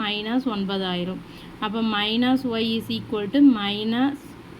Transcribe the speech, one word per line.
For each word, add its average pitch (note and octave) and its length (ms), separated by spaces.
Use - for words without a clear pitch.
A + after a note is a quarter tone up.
மைனஸ் G#3+ 440
ஒன்பது G3 400
ஆயிரும். F3+ 340
அப்போ, G#3+ 220
minus A3 640
y A3+ 380
is - 60
equal G#3+ 420
to C#4 100
minus A3+ 760